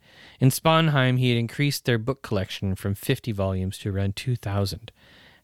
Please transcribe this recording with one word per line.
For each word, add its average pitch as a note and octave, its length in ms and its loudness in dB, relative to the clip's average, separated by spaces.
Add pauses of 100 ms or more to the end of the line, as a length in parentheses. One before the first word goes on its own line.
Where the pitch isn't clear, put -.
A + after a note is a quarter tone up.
(400)
In C3 100 6
Sponheim, D3 680 4
he B2+ 120 2
had A#2 80 2
increased C3+ 460 -2
their A#2+ 140 2
book A2+ 240 -4
collection F#2+ 520 -2
from G2 200 -4
fifty - 380 -4
volumes F#2+ 460 -2
to G#2+ 120 -6
around G2 240 -2
two B2 220 -4
thousand. G2+ 560 -4 (520)